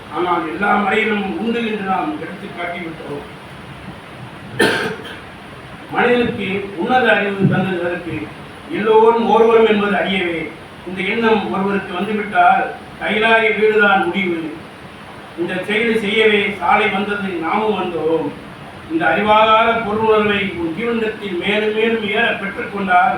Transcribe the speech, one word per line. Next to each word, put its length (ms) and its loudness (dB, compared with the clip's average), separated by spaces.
ஆனால் 360 0
எல்லா 180 0
மறையிலும் 420 0
உண்டு 180 -2
என்று 220 -4
நாம் 200 -2
எடுத்து 240 -10
காட்டிவிட்டோம். 680 -8
மனிதனுக்கு 540 2
உன்னத 320 2
அறிவு 380 2
தந்தது 280 0
எதற்கு? 360 -4
எல்லோரும் 580 6
ஒருவரும் 380 6
என்பது 280 2
அறியவே. 400 -2
இந்த 120 -6
எண்ணம் 300 2
ஒருவருக்கு 440 -2
வந்துவிட்டால் 680 2
கைலாய 440 2
வீடுதான் 480 4
முடிவு. 340 -2
இந்த 140 -4
செயலை 260 0
செய்யவே 360 4
சாலை 260 4
வந்தது, 340 -2
நாமும் 360 0
வந்தோம். 460 0
இந்த 180 0
அறிவாகாத 600 6
பொருளுணர்வை 580 2
உன் 160 -2
ஜீவனத்தில் 640 -2
மேலும் 360 0
மேலும் 260 2
ஏற 100 2
பெற்றுக்கொண்டால், 760 0